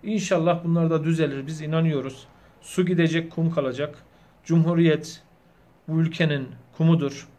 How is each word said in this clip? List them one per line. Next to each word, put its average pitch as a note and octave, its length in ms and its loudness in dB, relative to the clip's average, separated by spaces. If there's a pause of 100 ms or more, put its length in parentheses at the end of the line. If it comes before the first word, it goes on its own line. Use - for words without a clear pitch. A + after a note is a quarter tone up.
İnşallah F3 600 0
bunlar E3 260 2
da D#3 140 0
düzelir. D3 420 0
Biz D#3 140 -10
inanıyoruz. D3+ 680 -2 (340)
Su - 260 -2
gidecek, E3 440 0
kum E3 200 -2
kalacak. C#3+ 480 -4 (460)
Cumhuriyet E3 760 2 (680)
bu D#3+ 120 0
ülkenin D3+ 480 0 (280)
kumudur. D#3+ 520 2 (100)